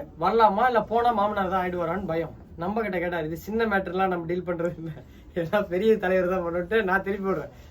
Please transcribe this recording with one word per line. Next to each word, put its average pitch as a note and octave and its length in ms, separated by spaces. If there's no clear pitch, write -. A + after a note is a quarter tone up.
வரலாமா, G#3+ 460
இல்ல A#3 160
போனா A#3 280
மாமனார் G3+ 380
தான் F3+ 160
ஆயிடுவாரான்னு F3+ 420
பயம். D#3+ 400
நம்ம G3+ 240
கிட்ட F#3 180
கேட்டாரு, E3+ 280
"இது D#3+ 100
சின்ன A3 300
மேட்டர்லாம் F#3+ 400
நம்ம E3+ 200
டீல் F3 160
பண்றது E3+ 360
இல்ல, D#3+ 120
எல்லாம் F3+ 340
பெரிய G#3 300
தலைவர் F#3 320
தான்" F#3 120
பண்ணிட்டு F3 420
நான் F#3+ 180
திருப்பி G3 260
விடுறேன். E3 240